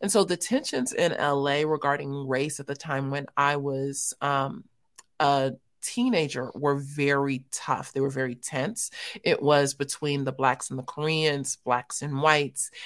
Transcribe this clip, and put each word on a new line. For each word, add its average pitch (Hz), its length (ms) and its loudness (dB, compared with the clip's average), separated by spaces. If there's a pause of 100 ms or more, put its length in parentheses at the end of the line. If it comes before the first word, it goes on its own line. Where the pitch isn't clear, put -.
And 202 100 -2
so 202 140 6
the 180 120 0
tensions 254 560 -2
in 170 200 2
L 143 360 2
A 143 160 2
regarding 143 640 -2
race 135 320 -2
at 139 60 -10
the 139 100 -6
time 139 340 -4
when 139 160 -4 (100)
I 143 200 4
was, 139 640 -4
um, 139 440 -2 (560)
a 139 320 4 (280)
teenager 165 760 0
were 143 220 2
very 139 760 0
tough. - 420 -4
They 135 80 -2
were 139 80 2
very 131 260 -2
tense. 139 560 -4 (320)
It 170 200 2
was 143 320 4
between 143 500 -4
the 131 80 -2
Blacks 131 380 0
and 131 80 -6
the 131 40 -8
Koreans, 151 760 -2
Blacks - 440 -4
and 139 220 -4
whites 147 480 2 (160)